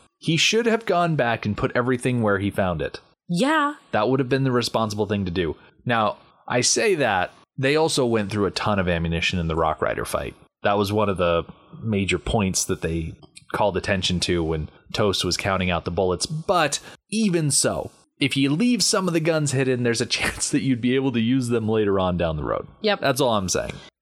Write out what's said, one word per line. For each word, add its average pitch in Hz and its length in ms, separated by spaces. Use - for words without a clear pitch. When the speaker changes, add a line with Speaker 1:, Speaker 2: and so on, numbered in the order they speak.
Speaker 1:
He 160 180
should 220 300
have 220 180
gone 175 320
back 117 300
and 104 100
put - 180
everything 123 480
where 101 180
he 98 100
found 90 320
it. - 180
Speaker 2:
Yeah. 285 480
Speaker 1:
That 107 160
would 131 120
have 127 80
been 135 160
the 131 80
responsible 110 540
thing 101 180
to 90 60
do. 85 260
Now, 113 320
I 123 140
say 208 360
that, 104 340
they 139 200
also 151 280
went 110 260
through 101 160
a 87 40
ton 104 280
of 90 100
ammunition 85 500
in 82 100
the 80 80
Rock 80 240
Rider 55 240
fight. - 300
That 101 160
was 101 140
one 107 160
of 95 80
the 85 280
major 98 360
points 95 480
that 90 160
they 82 320
called 101 240
attention 95 440
to 87 220
when 80 260
Toast 104 300
was 90 120
counting 92 340
out 82 140
the 98 60
bullets. 90 340
But 160 560
even 180 400
so, - 400
if 135 180
you 139 140
leave 214 320
some 190 260
of 170 60
the 165 60
guns 156 320
hidden, 127 300
there's 117 180
a 120 60
<laughs> - 0
chance - 440
that 139 120
you'd 131 180
be 123 140
able 135 180
to 117 80
use 123 280
them 113 200
later 107 320
on 92 160
down 82 200
the 71 80
road. 55 220
Speaker 2:
Yep. 202 200
Speaker 1:
That's 135 200
all 123 140
I'm 95 140
saying. - 260